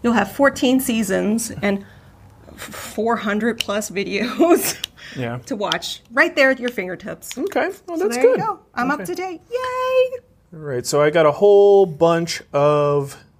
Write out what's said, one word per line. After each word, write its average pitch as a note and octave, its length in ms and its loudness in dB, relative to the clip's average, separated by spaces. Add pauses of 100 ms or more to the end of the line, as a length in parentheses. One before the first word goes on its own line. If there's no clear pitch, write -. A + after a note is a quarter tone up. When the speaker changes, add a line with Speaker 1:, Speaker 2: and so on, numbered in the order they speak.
Speaker 1:
you'll A#3+ 100 2
have G3+ 200 -2
fourteen C4+ 480 2
seasons G#3+ 680 -2 (120)
and G3 240 -2 (720)
four - 580 -4
hundred G#3+ 440 -2
plus G#3 300 -4
videos G3+ 880 0 (240)
<laughs> - 140 -20
Speaker 2:
Yeah. A#2+ 300 -6
Speaker 1:
to B3+ 100 -6
watch F3+ 460 -6 (100)
right D#4+ 240 0
there C4+ 160 4
at C4 80 -2
your A#3+ 120 -6
fingertips. F3+ 680 -10
Speaker 2:
Okay, E4 340 -2 (160)
well, E4+ 100 -8
Speaker 1:
So F4 60 -2
Speaker 2:
that's A#4 140 -2
Speaker 1:
there - 60 2
Speaker 2:
good. B4 160 6
Speaker 1:
you G#4+ 60 -4
go. G#4 140 -6 (160)
I'm B3+ 160 -2
Speaker 2:
Okay. F#4 120 -4
Speaker 1:
up E4+ 40 -8
to F4 80 -6
date. F4+ 240 -10 (100)
Yay! B4+ 720 -2 (340)
Speaker 2:
All D#3+ 60 -16
right, C3+ 260 -6
so D3 160 2
I D3+ 80 4
got D#3+ 160 4
a D3 60 6
whole G3+ 540 6
bunch E3 560 0 (100)
of C#3+ 680 2 (220)